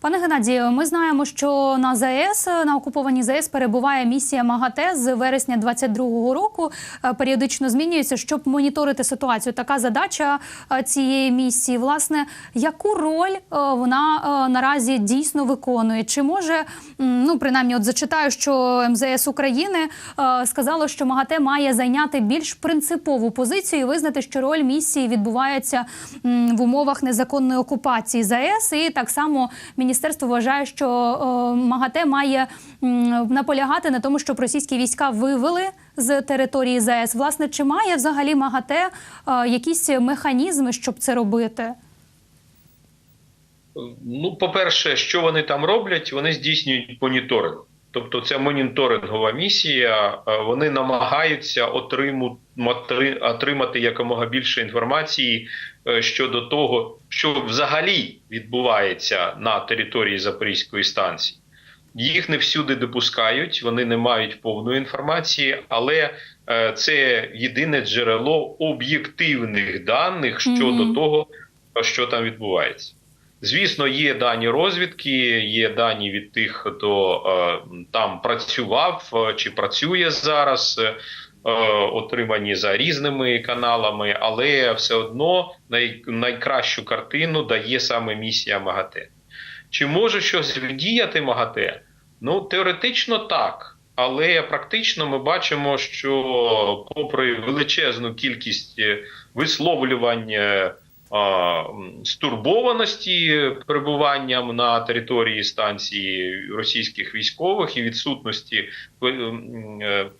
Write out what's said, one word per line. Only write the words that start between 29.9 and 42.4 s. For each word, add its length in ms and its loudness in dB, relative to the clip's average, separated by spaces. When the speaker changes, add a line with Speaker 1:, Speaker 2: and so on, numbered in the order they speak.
Speaker 1:
вважає, 380 2
що, 200 -2
е, 680 0
магате 480 2
має, 420 2
м, 460 2
наполягати 600 2
на 100 2
тому, 180 2
щоб 220 -2
російські 380 0
війська 320 0
вивели 520 2
з 260 2
території 580 2
З 80 2
А 140 2
С. 120 -2
Власне, 340 0
чи 160 -2
має 320 2
взагалі 380 2
магате, 540 0
е, 200 2
якісь 400 0
механізми, 840 2
щоб 260 -6
це 160 0
робити? 540 0